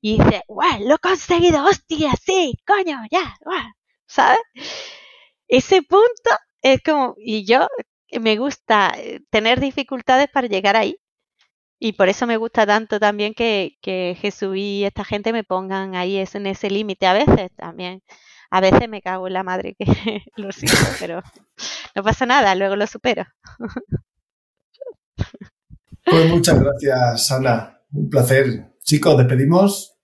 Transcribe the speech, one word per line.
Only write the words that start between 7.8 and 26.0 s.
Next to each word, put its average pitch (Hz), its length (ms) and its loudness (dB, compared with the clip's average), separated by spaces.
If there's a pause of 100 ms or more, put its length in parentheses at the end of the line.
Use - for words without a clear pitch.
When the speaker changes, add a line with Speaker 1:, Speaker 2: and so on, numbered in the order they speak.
Speaker 1:
eh, - 120 -6
me 220 160 2
gusta, 214 600 0
eh, - 240 -14 (100)
tener 226 300 2
dificultades 269 720 0
para 254 160 -2
llegar 202 280 0
ahí. 240 200 0 (840)
Y 220 140 -4
por 190 140 2
eso 208 180 -2
me 233 120 -2
gusta 226 280 0
tanto 208 340 0
también 208 340 0
que, 214 480 -2
que 185 380 -6
Jesús 190 360 -6
y 202 280 -4
esta 202 200 -6
gente 208 280 -4
me 226 120 -4
pongan 190 520 -6
ahí 185 220 -4
es-, 190 180 -6
en 202 100 -8
ese 196 240 -6
límite 202 360 -2
a 185 80 4
veces 202 420 2
también. 180 460 -14 (480)
A 185 100 2
veces 190 280 4
me 214 140 -12
cago 185 260 -8
en 190 60 -8
la 185 100 -4
madre 185 340 -8
que 208 80 -6
<laughs> - 500 -2
lo 202 160 -12
siento, - 460 0
pero 175 240 -10 (720)
no 202 80 -6
pasa 226 220 0
nada, 233 300 4
luego 196 200 -2
lo 202 100 -2
supero. 226 380 -4 (200)
<laughs> - 540 -10 (2000)